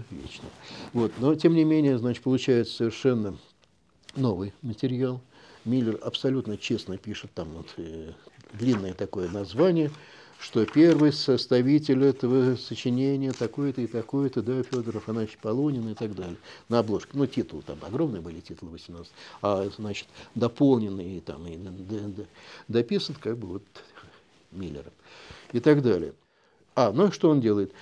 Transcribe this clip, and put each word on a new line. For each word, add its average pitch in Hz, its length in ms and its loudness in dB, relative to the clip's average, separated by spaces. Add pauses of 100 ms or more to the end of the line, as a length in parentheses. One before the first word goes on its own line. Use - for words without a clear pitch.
вечно. - 360 -14 (480)
Вот, 117 260 2
но, 143 160 4
тем 165 180 6
не 160 120 6
менее, 151 320 4
значит, 117 260 -2
получается 127 520 2
совершенно 113 640 0 (800)
новый 101 460 0
материал. 127 580 -4 (460)
Миллер 113 360 0
абсолютно 117 560 -2
честно 98 400 -4
пишет, 104 360 -12
там 82 160 -8
вот, 78 260 -14
э, 80 380 -12 (400)
длинное 104 400 -2
такое 95 340 -4
название, 139 640 2 (480)
что - 260 0
первый 151 460 6
составитель 135 960 2
этого 131 500 2
сочинения 131 800 -2
такой-то 131 480 -4
и 117 60 -2
такой-то, 127 540 -2
да, 131 220 -2
Федор 117 320 -6
Афанасьевич 110 440 -6
Полунин 123 500 -2
и 107 40 -6
так 107 220 -6
далее. 90 220 -10 (320)
На 110 100 4
обложке. 101 360 -2
Ну, 139 100 2
титул 90 380 -4
там, 76 180 -12
огромные 113 400 -4
были 82 180 -12
титулы 82 320 -16
восемнадцать, 85 400 -16 (300)
а, 101 340 0
значит, 104 320 -10 (280)
дополненные 107 840 2
там 80 280 -12
и 82 100 -12
д-, 92 120 -12
д-, 98 380 -10
д-, 101 200 -12 (420)
дописан 120 500 -2
как 117 180 -6
бы 107 100 -12
вот 92 160 -10 (880)
Миллером 78 400 -12 (580)
и 120 80 -2
так 147 220 6
далее. 90 320 2 (600)
А, 117 160 4
ну 165 160 4
и 180 40 0
что 165 200 4
он 139 100 4
делает? 104 400 2